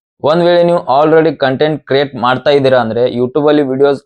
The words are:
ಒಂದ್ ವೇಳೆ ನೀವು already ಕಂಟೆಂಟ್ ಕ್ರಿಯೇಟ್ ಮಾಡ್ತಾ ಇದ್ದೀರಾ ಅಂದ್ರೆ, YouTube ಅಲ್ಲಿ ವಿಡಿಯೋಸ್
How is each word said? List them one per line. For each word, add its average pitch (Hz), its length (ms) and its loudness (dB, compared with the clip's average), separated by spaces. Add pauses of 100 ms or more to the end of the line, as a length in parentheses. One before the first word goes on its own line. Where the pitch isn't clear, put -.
(240)
ಒಂದ್ 165 200 0
ವೇಳೆ 175 200 2
ನೀವು 170 180 0 (160)
already 156 380 2
ಕಂಟೆಂಟ್ 143 520 -2
ಕ್ರಿಯೇಟ್ 139 280 -2
ಮಾಡ್ತಾ 127 360 -2
ಇದ್ದೀರಾ 131 280 2
ಅಂದ್ರೆ, 113 240 -2 (140)
YouTube 127 300 -2
ಅಲ್ಲಿ 147 160 2
ವಿಡಿಯೋಸ್ 135 420 0